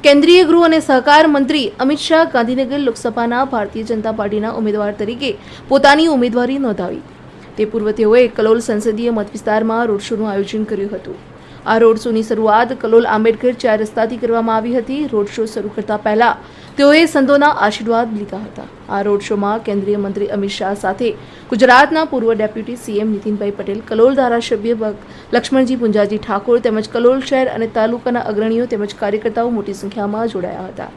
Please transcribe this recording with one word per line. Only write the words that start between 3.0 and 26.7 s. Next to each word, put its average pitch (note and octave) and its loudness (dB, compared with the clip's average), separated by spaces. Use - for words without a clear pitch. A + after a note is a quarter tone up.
ભારતીય A3+ -6
જનતા A3 -4
પાર્ટીના G#3+ -4
ઉમેદવાર G#3 -2
તરીકે A3+ -6
પોતાની C#4+ 6
ઉમેદવારી B3 0
નોંધાવી. G3+ -4
તે G#3+ 0
પૂર્વે G#3+ -2
તેઓએ A3+ 4
કલોલ A3+ 2
સંસદીય A3 -2
મત G#3+ -2
વિસ્તારમાં A3 -2
રોડ G#3 -2
શોનું G#3+ -4
આયોજન G3 -4
કર્યું G#3 -6
હતું. F#3 -12
આ A3 0
રોડ A3+ 4
શોની A3 -2
શરૂઆત A3 2
કલોલ A3+ 4
આંબેડકર A3 2
ચાર A#3 0
રસ્તાથી A3 -4
કરવામાં A3+ 0
આવી A#3 -2
હતી. C4+ -4
રોડ G#3 -2
શો A3+ -2
શરૂ G#3+ -8
કરતા G#3+ -4
પહેલા G#3+ 0
તેઓએ D4 6
સંતોના C#4+ 4
આશીર્વાદ A3+ 0
લીધા G3+ -8
હતા. G#3+ -14
આ G3 -4
રોડ G3+ 0
શોમાં G3+ -2
કેન્દ્રીય G3+ -2
મંત્રી G3+ -4
અમિત G3+ -4
શાહ G3+ -4
સાથે A3 -2
ગુજરાતના C4 6
પૂર્વ A3+ 0
ડેપ્યુટી G#3+ -4
સી A3 -6
એમ G#3+ -2
નીતિનભાઈ G#3 -4
પટેલ, G3+ -8
કલોલ A#3 2
ધારાસભ્ય A#3 -2
બગ-, G#3+ -8
લક્ષ્મણજી B3+ 0
પુંજાજી G#3+ 0
ઠાકોર G#3+ 0
તેમજ G#3+ -2